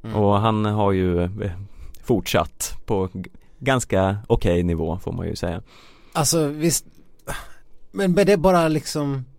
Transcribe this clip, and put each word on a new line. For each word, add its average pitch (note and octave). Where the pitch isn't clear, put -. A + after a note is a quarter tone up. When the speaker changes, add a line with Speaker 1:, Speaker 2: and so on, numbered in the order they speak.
Speaker 1:
Mm. A2+
Speaker 2:
Och G2+
han G#2+
har G#2
ju, F2+
eh, G2
fortsatt -
på F#2+
g-, F#2
ganska G2
okej F2
nivå, E2
får -
man E2+
ju E2
säga. F2
Speaker 1:
Alltså, D#3
visst. D3+
Men, F#3+
men F#3+
det G3
är G3+
bara F3
liksom C#3+